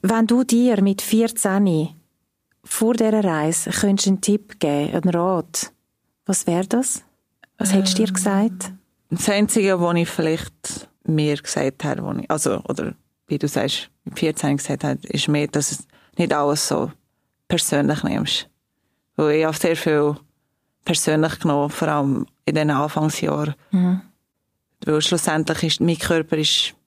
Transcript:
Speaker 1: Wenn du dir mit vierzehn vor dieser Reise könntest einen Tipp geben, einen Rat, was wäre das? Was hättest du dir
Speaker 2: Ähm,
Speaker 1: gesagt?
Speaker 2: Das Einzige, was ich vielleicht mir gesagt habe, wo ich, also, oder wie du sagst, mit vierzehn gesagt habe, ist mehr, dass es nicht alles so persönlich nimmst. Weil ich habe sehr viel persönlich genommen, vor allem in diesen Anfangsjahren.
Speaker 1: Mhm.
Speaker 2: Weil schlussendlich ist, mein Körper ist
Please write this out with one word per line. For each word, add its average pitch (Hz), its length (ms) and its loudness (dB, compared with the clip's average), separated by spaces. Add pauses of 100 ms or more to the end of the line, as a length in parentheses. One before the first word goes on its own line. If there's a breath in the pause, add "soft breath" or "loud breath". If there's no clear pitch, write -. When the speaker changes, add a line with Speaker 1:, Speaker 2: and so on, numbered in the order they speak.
Speaker 1:
Wenn 226 260 2
du 240 160 4
dir 233 380 4
mit 196 200 2
vierzehn 202 880 2 (760)
vor 226 320 0
dieser 220 280 2
Reise 160 460 0
könntest 196 380 2
einen 190 140 2
Tipp - 380 -2
geben, 147 340 0
einen 180 220 0
Rat, 175 560 -2 (540)
was - 220 -2
wäre 180 200 0
das? - 360 -2 (540)
Was 196 160 0
hättest 190 260 2
du 220 40 4
dir 214 60 2
Speaker 2:
Ähm, 185 60 -4
Speaker 1:
gesagt? 202 580 0 (400)
Speaker 2:
Das - 160 -2
Einzige, 196 520 2
was 175 160 2
ich 170 100 2
vielleicht - 800 -4 (180)
mir 151 300 2
gesagt 139 480 -4
habe, 143 180 -2
wo 98 120 -6
ich, - 180 -6
also, 151 380 -2
oder - 240 -4 (340)
wie 147 100 -2
du 147 120 -2
sagst, - 400 -2 (160)
mit - 120 -12
vierzehn 151 380 0
gesagt 139 300 -6
habe, 139 220 -4
ist - 200 -4
mehr, 147 200 0
dass - 260 -2
es - 60 -10 (380 soft breath)
nicht 175 160 0
alles 147 320 0
so - 260 -2 (580)
persönlich 147 540 0
nimmst. - 440 -4 (680)
Weil 156 220 2
ich 160 60 2
habe 156 120 -2
sehr 165 180 0
viel 147 400 0 (680)
persönlich 156 540 0
genommen, 147 320 0
vor 156 180 -2
allem 139 360 0 (200)
in 156 100 -2
diesen 151 160 2
Anfangsjahren. 151 840 -2 (180)
Speaker 1:
Mhm. 180 300 2 (840)
Speaker 2:
Weil 151 160 2
schlussendlich 160 640 0
ist, 156 180 0
mein 170 160 2
Körper 160 400 0
ist - 360 0 (140)